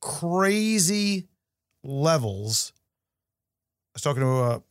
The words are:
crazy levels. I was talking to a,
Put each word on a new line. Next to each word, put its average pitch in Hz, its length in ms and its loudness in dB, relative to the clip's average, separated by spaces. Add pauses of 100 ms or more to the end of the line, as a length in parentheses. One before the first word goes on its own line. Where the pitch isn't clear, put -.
crazy 196 1300 0 (560)
levels. 127 880 -2 (1200)
I - 20 -20
was - 60 -12
talking 135 220 0
to 131 40 4
a, 123 440 2